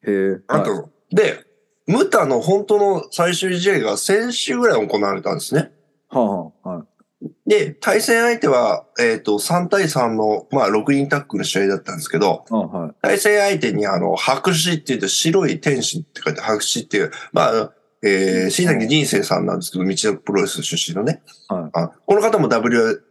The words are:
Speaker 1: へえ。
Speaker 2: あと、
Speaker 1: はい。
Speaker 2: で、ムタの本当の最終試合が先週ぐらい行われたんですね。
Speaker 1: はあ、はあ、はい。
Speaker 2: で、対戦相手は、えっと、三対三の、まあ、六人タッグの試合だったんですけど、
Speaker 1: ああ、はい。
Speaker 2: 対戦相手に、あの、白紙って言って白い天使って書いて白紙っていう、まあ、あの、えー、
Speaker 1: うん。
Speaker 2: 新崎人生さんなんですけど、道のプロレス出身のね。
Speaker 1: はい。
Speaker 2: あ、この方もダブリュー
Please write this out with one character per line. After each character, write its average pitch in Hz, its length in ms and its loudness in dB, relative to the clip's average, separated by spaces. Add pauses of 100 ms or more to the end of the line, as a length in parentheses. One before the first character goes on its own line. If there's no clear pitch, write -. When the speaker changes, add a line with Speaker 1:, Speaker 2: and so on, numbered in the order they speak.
Speaker 1:
へ 95 320 0
え。 - 80 -16
Speaker 2:
あ 139 140 0
と、 98 100 -2
Speaker 1:
は 92 180 -6 (220)
い。 180 60 0
Speaker 2:
で、 202 280 2 (420)
ム 262 220 2
タ 190 180 2
の 127 140 2
本 196 240 2
当 208 140 2
の 196 320 2
最 175 260 0
終 180 240 -2
試 196 120 2
合 160 80 2
が 107 160 -2
先 226 360 0
週 247 240 -4
ぐ 240 120 2
ら 135 120 4
い 101 60 0
行 98 140 -2
わ 98 140 0
れ 95 60 -6
た 98 140 -4
ん 80 40 -6
で - 20 -8
す - 140 -8
ね。 156 180 0 (360)
Speaker 1:
は 135 120 -2
あ、 117 40 4
は 92 280 -4 (120)
あ、 - 40 -10
は 90 160 -10 (380)
い。 - 60 -12 (180)
Speaker 2:
で、 208 260 2
対 226 280 0
戦 233 240 2
相 233 160 2
手 - 80 0
は、 120 360 2 (140)
え 117 180 2
っ 107 40 -8
と、 104 180 0
三 175 300 0
対 190 200 2
三 120 280 0
の、 107 340 0
ま 135 140 2
あ、 98 60 2
六 107 220 2
人 139 160 0
タ 147 100 0
ッ 143 80 -8
グ 104 120 -8
の 92 60 -4
試 - 160 -2
合 98 80 2
だ 98 80 0
っ 90 60 -8
た 95 100 -10
ん 87 60 -10
で 78 40 -10
す 76 60 -10
け - 100 -2
ど、 95 320 2
Speaker 1:
あ 113 60 -4
あ、 98 100 -2
は 82 220 -8
い。 - 40 -14 (100)
Speaker 2:
対 - 160 2
戦 208 200 2
相 202 220 0
手 113 120 -2
に、 104 140 -2
あ 95 120 -2
の、 90 180 0
白 135 340 0
紙 165 260 0
っ - 20 -6
て 156 100 -12
言 123 100 -2
っ - 20 -4
て 95 80 -2
白 165 380 0
い 135 140 -2
天 135 220 0
使 - 180 -4
っ - 20 -12
て - 220 -18
書 156 60 -2
い 151 40 -4
て - 60 -10
白 107 320 -2
紙 117 140 -4
っ - 20 -20
て - 80 -2
い 98 80 2
う、 78 80 -8 (200)
ま - 100 4
あ、 135 60 4
あ 113 40 0
の、 110 200 -2 (300)
え 208 60 4
ー、 98 360 2
Speaker 1:
う - 20 0
ん。 - 40 0
Speaker 2:
新 180 160 0
崎 113 220 0
人 147 180 4
生 98 160 0
さ 92 160 0
ん 90 80 -2
な - 80 -2
ん 90 60 -4
で - 20 -10
す - 80 -10
け 92 80 -8
ど、 92 60 -2
道 95 100 0
の 101 220 -2
プ - 160 -8
ロ 98 100 2
レ - 60 0
ス 80 140 -8
出 - 280 -4
身 82 60 -6
の 104 80 -4
ね。 156 180 -4 (260)
Speaker 1:
は 87 200 -6
い。 - 60 -14
Speaker 2:
あ、 165 140 -2 (180)
こ 202 80 6
の 208 80 4
方 220 160 2
も 131 100 2
ダ 117 120 2
ブ 117 100 0
リ 120 60 2
ュ 117 40 4
ー 113 200 0 (100)